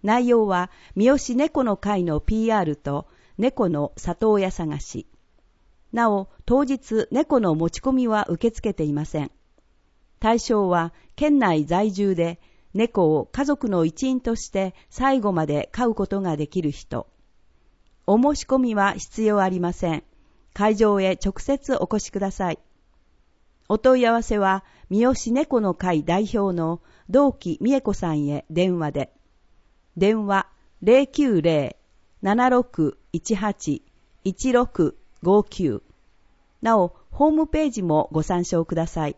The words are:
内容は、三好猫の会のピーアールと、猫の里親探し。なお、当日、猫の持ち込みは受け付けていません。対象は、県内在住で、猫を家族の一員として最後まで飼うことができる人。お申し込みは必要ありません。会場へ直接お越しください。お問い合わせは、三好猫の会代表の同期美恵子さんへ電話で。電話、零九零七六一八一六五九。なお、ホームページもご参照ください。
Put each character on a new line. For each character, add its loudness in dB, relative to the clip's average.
内 2
容 4
は、 -2
三 2
好 2
猫 0
の 0
会 -2
の -2
ピ 0
ー 2
ア 2
ー -2
ル -2
と、 -8
猫 0
の -2
里 -2
親 2
探 -6
し。 -12
な 0
お、 -4
当 2
日、 -4
猫 2
の 2
持 -2
ち -12
込 -2
み 0
は 0
受 -2
け -18
付 -6
け -4
て -4
い -2
ま -4
せ -6
ん。 -10
対 2
象 0
は、 0
県 2
内 2
在 0
住 0
で、 -4
猫 2
を -4
家 -2
族 -2
の 2
一 -4
員 0
と -4
し -12
て -4
最 0
後 0
ま 0
で -2
飼 -2
う -2
こ -2
と -4
が -2
で -4
き -4
る -2
人。 -10
お 4
申 4
し -10
込 0
み 0
は 2
必 -8
要 2
あ 2
り -2
ま -2
せ -4
ん。 -8
会 0
場 4
へ 2
直 -2
接 -2
お -2
越 -4
し -16
く -6
だ -4
さ -4
い。 -6
お 2
問 4
い 4
合 4
わ 0
せ -2
は、 2
三 0
好 0
猫 0
の 0
会 -2
代 0
表 -2
の -4
同 4
期 -8
美 2
恵 0
子 -4
さ -4
ん -2
へ -6
電 0
話 -4
で。 -6
電 2
話、 0
零 6
九 2
零 0
七 2
六 0
一 -4
八 -4
一 -4
六 0
五 4
九。 -4
な 2
お、 0
ホ 2
ー 2
ム 2
ペ 0
ー -2
ジ -6
も 2
ご -2
参 -2
照 -2
く -6
だ -2
さ -6
い。 -8